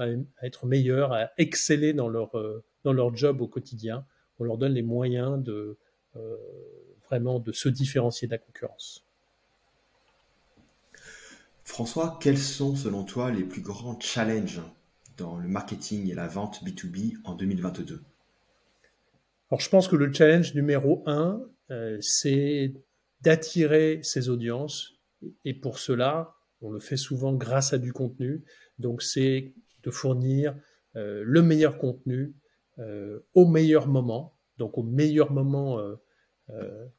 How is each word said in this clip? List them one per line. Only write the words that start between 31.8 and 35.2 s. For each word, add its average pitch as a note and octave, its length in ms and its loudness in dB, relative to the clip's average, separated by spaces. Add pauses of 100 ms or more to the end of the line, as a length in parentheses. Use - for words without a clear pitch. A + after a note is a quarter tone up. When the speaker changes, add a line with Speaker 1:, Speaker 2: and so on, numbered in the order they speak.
Speaker 1:
euh, G#2 400 -10 (160)
au F3+ 120 12
meilleur D#3 420 6
moment. B2+ 500 0 (180)
Donc, A2 220 -6
au A#2+ 40 0
meilleur C#3+ 500 4